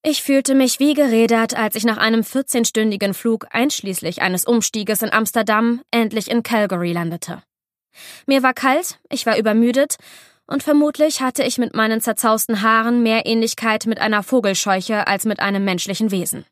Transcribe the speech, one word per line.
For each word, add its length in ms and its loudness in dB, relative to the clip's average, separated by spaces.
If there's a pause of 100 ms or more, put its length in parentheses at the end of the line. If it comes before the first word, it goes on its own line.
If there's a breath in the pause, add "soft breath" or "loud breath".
Ich 220 -2
fühlte 320 2
mich 240 2
wie 140 4
gerädert, 640 2
als 180 -2
ich 80 -6
nach 140 0
einem 260 2
vierzehnstündigen 880 -2
Flug 380 -2
einschließlich 720 -4
eines 240 -2
Umstieges 560 0
in 100 -2
Amsterdam 720 0 (100)
endlich 400 -2
in 100 2
Calgary 520 -2
landete. 500 -6 (800 loud breath)
Mir 160 2
war 120 2
kalt, 440 -2 (120)
ich 160 -6
war 120 2
übermüdet 600 2 (500 loud breath)
und 160 -4
vermutlich 560 2
hatte 240 -2
ich 140 -2
mit 180 -2
meinen 240 0
zerzausten 640 0
Haaren 420 2
mehr 220 2
Ähnlichkeit 640 0
mit 120 -2
einer 240 0
Vogelscheuche 840 0
als 200 -2
mit 160 0
einem 240 0
menschlichen 460 -2
Wesen. 400 -4